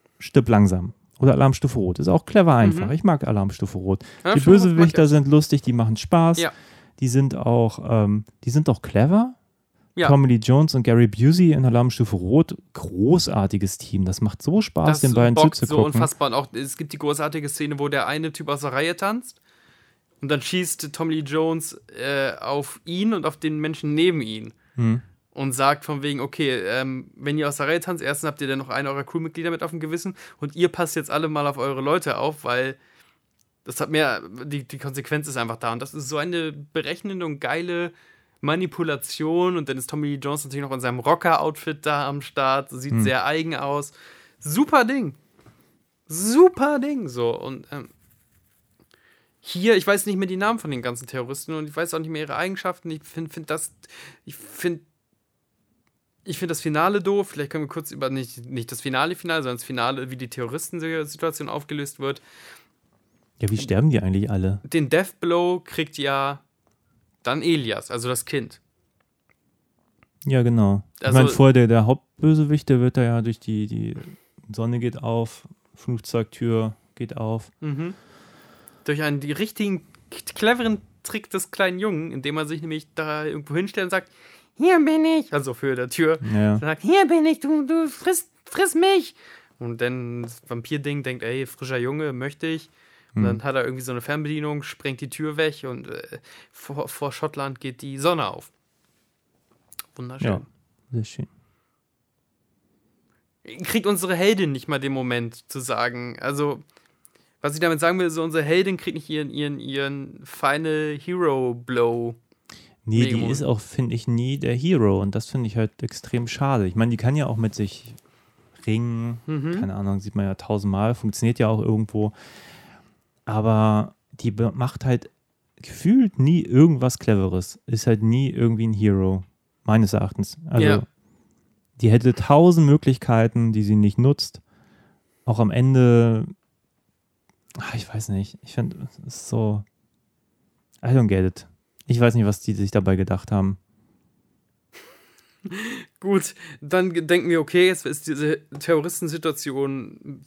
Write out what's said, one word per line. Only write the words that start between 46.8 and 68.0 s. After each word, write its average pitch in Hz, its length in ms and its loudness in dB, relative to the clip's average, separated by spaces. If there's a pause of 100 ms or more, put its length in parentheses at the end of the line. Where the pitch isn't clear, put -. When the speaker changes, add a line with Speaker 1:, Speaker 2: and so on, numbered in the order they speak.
Speaker 2:
so. 120 280 -2
Und, - 360 -12
ähm, 143 160 -12 (1500)
hier, 202 360 2
ich 190 100 0
weiß 202 200 2
nicht 202 100 -2
mehr 190 120 -2
die 185 100 -6
Namen 214 220 0
von 156 100 -8
den 127 100 -4
ganzen 120 260 -8
Terroristen 135 480 -8
und 156 140 -8
ich 147 80 -18
weiß 165 180 -4
auch 160 40 -4
nicht 160 100 -8
mehr 156 140 -8
ihre 143 140 -8
Eigenschaften. 180 540 -6
Ich 156 120 -10
find, 160 300 -12
find 165 180 -12
das, 156 220 -8 (520)
ich - 120 -20
find, - 440 -8 (1500)
ich 165 120 -10
find 180 120 -6
das 156 120 -8
Finale 170 400 0
doof. 196 260 -2
Vielleicht 143 240 -10
können 156 120 -6
wir 139 40 -8
kurz 147 220 -12
über, 135 180 -6
nicht, 127 380 -8
nicht 123 260 -10
das - 80 -12
Finale, 143 340 -2
Finale, 165 280 -4
sondern 123 160 -6
das - 60 -16
Finale, 127 460 -4
wie 131 60 -12
die 127 140 -12
Terroristensituation 156 1200 -8
aufgelöst 147 500 -10
wird. 135 220 -6 (1200)
Speaker 1:
Ja, 104 80 -2
wie 110 80 -2
sterben 131 320 2
die 117 100 2
eigentlich 98 300 0
alle? 95 340 -2
Speaker 2:
Den 156 240 -2
Death 170 320 -2
Blow 175 420 0
kriegt - 360 -8
ja 139 420 -2 (840)
dann 131 200 -2
Elias, 139 480 -2
also 123 180 -4